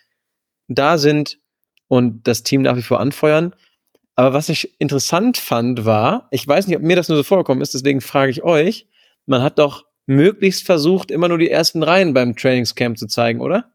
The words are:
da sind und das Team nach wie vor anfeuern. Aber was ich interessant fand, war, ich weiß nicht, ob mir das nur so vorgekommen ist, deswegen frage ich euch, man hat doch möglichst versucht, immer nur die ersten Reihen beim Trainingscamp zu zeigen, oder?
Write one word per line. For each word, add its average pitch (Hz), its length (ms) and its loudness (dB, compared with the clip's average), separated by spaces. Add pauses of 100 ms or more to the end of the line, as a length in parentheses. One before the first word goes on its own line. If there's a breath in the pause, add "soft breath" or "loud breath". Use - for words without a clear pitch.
(680 soft breath)
da 143 320 2
sind 147 400 0 (480)
und 123 400 0
das 120 160 -2
Team 139 200 0
nach 127 140 0
wie 123 60 -6
vor 117 160 -2
anfeuern. 151 560 0 (640)
Aber 131 160 2
was 147 160 -2
ich - 320 -6
interessant 165 560 -2
fand, 120 480 -4
war, 113 480 0
ich 135 140 -4
weiß 165 200 2
nicht, 165 100 -2
ob 147 60 -4
mir 170 140 2
das 175 120 -2
nur 160 80 0
so 143 60 2
vorgekommen 143 400 0
ist, - 120 -8
deswegen 135 260 -2
frage 135 320 -2
ich 139 100 -8
euch, 170 460 0 (380)
man 127 160 0
hat 151 180 0
doch 143 260 -2 (200)
möglichst 180 580 2
versucht, 180 480 0
immer 175 160 0
nur 170 100 0
die 165 120 2
ersten 160 340 0
Reihen 170 300 2
beim 123 200 2
Trainingscamp 123 640 -2
zu 113 80 -12
zeigen, 117 340 -2
oder? 165 340 -4